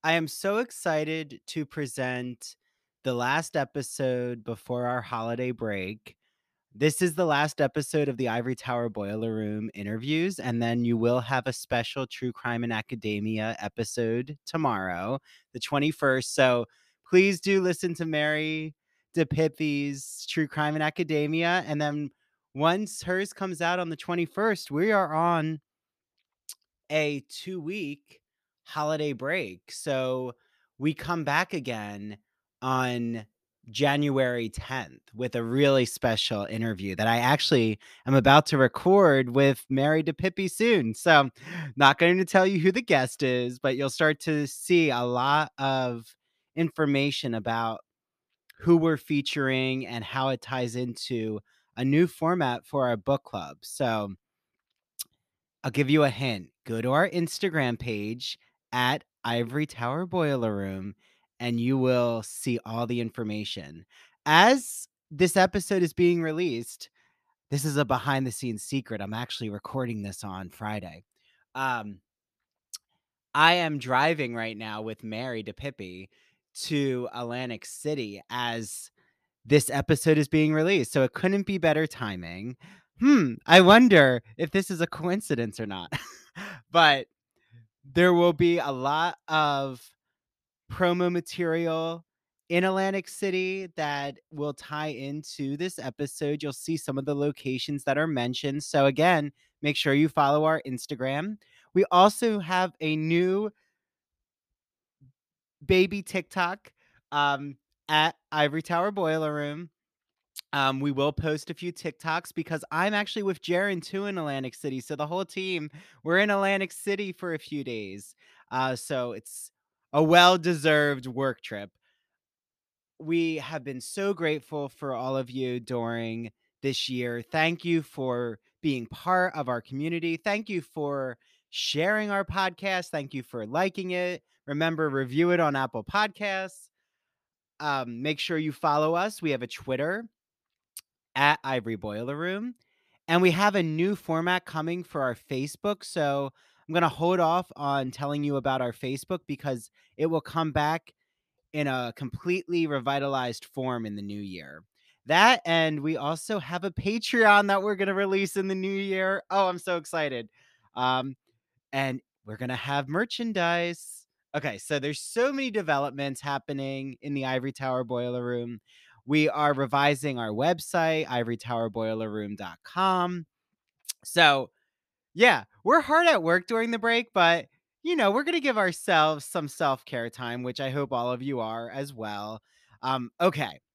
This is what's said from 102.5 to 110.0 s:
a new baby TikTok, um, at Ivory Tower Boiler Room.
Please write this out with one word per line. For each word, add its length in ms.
a 160
new 560
baby 360
TikTok, 680
um, 460
at 260
Ivory 300
Tower 300
Boiler 420
Room. 360